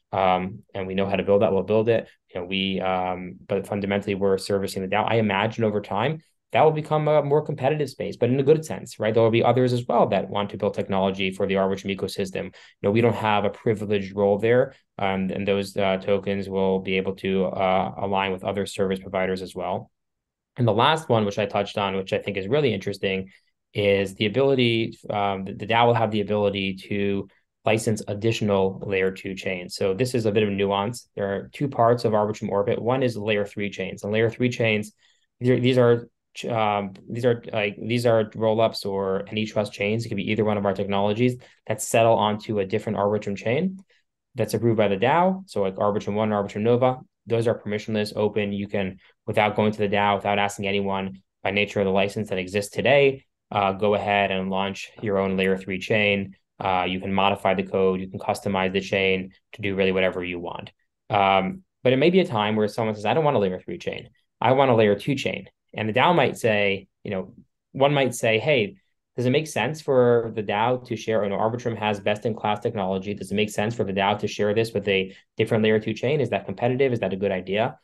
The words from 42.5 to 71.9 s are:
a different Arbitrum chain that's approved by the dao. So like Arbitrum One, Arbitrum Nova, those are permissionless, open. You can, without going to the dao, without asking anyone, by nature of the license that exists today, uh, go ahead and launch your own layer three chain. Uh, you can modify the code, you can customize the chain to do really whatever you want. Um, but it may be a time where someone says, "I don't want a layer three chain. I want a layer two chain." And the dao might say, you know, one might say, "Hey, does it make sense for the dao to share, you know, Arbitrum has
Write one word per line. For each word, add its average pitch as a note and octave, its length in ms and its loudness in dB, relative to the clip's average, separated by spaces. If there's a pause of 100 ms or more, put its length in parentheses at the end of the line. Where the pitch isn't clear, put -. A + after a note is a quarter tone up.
a G2 40 0
different G#2+ 320 -4
Arbitrum G2+ 400 0
chain E3+ 440 -2 (540)
that's A2+ 200 -2
approved A2 240 2
by G#2 100 4
the G2+ 80 0
dao. F3 540 2
So G#2 100 -4
like F#2+ 140 -2
Arbitrum G#2 400 -2
One, G#2+ 160 0
Arbitrum G#2 320 -2
Nova, B2 380 2 (260)
those A2+ 220 0
are A2 100 2
permissionless, G#2 560 -4
open. G#2 380 0
You G2+ 160 -6
can, F#2+ 300 -4 (280)
without G#2+ 300 2
going G#2+ 160 2
to G#2 60 -8
the G#2 100 0
dao, G2+ 260 2
without G2+ 240 0
asking G2+ 300 -2
anyone, G2 540 -4 (200)
by G2 80 -2
nature G2+ 300 0
of G2 60 2
the F#2+ 40 0
license G2 380 -2
that F#2+ 100 -4
exists F#2 340 -4
today, C3+ 520 2 (260)
uh, G2 220 2
go G2+ 220 2
ahead G2+ 360 2
and F#2+ 200 -2
launch F#2+ 420 -6 (100)
your G2 160 0
own F#2+ 180 0
layer F#2+ 200 2
three F#2+ 220 -6
chain. G2+ 580 0 (240)
Uh, F#2 260 0
you F#2 140 -4
can G2 120 -6
modify G2 420 2
the G2 80 0
code, F#2+ 380 0
you F#2+ 80 -8
can G2 120 -12
customize F#2+ 520 -2
the G2 80 0
chain F#2+ 520 0 (200)
to A2 100 -14
do G2 120 -4
really F#2+ 180 2
whatever F#2 300 0
you F2+ 160 -6
want. - 320 -12 (400)
Um, G2 520 2 (200)
but B2+ 100 4
it C3 40 4
may D3+ 140 4
be F#3 100 6
a E3+ 60 2
time G#2+ 300 0
where G#2+ 120 2
someone A2 260 -4
says, G#2 120 -6
"I A2 80 2
don't D#3 100 2
want C#3+ 120 2
a G#2+ 40 2
layer F#2 180 0
three F2 200 -12
chain. - 320 -10 (300)
I B2 120 4
want C3 180 4
a A#2+ 40 4
layer A2 200 6
two C3+ 220 -2
chain." - 320 -6 (260)
And A2 140 -4
the G#2+ 40 -2
dao C#3+ 220 4
might C3+ 240 2
say, G2+ 480 2 (160)
you - 80 -8
know, F#2+ 240 -6 (380)
one C#3 200 2
might C3+ 220 2
say, A2+ 240 2
"Hey, A2+ 380 0 (400)
does B2 100 -2
it B2+ 40 2
make D#3 160 2
sense D3+ 340 -4
for A#2+ 540 2
the A2 80 -6
dao A#2 440 0
to A2+ 100 -6
share, A2 260 -2
you G2+ 80 -2
know, G2 60 -2
Arbitrum A#2 400 -2
has G#2 240 -2